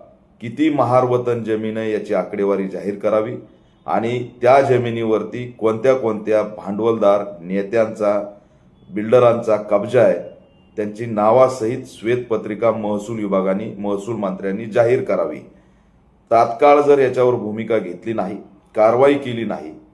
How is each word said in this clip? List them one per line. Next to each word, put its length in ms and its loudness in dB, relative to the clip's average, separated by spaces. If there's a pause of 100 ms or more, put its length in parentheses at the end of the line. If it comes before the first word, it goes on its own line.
(420)
किती 280 0
महार 340 2
वतन 400 0
जमीन 340 -4
आहे 160 -4
याची 200 -4
आकडेवारी 540 -2
जाहीर 320 -8
करावी 360 -2 (500)
आणि 440 -4 (120)
त्या 200 8
जमिनीवरती 960 0
कोणत्या 360 2
कोणत्या 480 0
भांडवलदार, 800 0 (180)
नेत्यांचा, 840 -2 (680)
बिल्डरांचा 680 2
कब्जा 460 0
आहे 180 4 (580)
त्यांची 280 -8
नावासहित 800 2
श्वेतपत्रिका 840 -2
महसूल 440 -6
विभागाने, 640 -2
महसूल 360 -6
मंत्र्यांनी 500 -6
जाहीर 380 0
करावी. 360 -2 (920)
तात्काळ 500 4
जर 180 6
याच्यावर 360 2
भूमिका 420 -4
घेतली 360 -6
नाही, 240 -6 (380)
कारवाई 380 4
केली 320 -4
नाही 340 -10 (140)